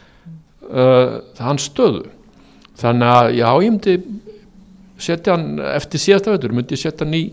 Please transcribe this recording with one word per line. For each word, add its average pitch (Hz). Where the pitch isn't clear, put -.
uh, 127
hans 139
stöðu. 180
Þannig 120
að, 120
já, 117
ég 226
myndi 196
setja 170
hann, 165
eftir 147
síðasta 196
vetur, 123
myndi 123
ég -
setja 156
hann 156
í, 160